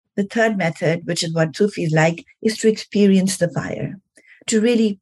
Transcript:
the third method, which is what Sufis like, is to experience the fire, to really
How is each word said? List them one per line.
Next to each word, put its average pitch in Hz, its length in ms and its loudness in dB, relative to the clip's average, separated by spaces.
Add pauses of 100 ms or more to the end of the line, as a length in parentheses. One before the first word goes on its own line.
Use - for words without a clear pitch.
(160)
the 202 80 -2
third 220 340 0
method, 170 480 -2
which 170 180 -4
is 165 100 -6
what 160 220 0
Sufis 175 360 0
like, 165 320 2 (180)
is 220 180 -2
to 220 100 4
experience 196 680 2
the 170 140 0
fire, - 480 -8 (480)
to 220 140 2
really 220 400 2